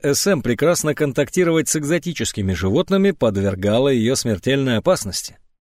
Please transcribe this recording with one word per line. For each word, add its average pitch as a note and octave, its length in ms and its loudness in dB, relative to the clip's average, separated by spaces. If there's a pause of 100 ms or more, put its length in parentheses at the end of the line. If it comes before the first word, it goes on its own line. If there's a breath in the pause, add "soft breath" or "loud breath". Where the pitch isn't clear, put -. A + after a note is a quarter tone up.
С C#3+ 240 0
М G3 140 2
прекрасно D3 520 0
контактировать D#3 760 0
с - 80 0
экзотическими C#3+ 760 -2
животными, F3+ 580 2
подвергало G2+ 760 0
её B2 280 2
смертельной B2 640 0
опасности. - 600 -2 (360)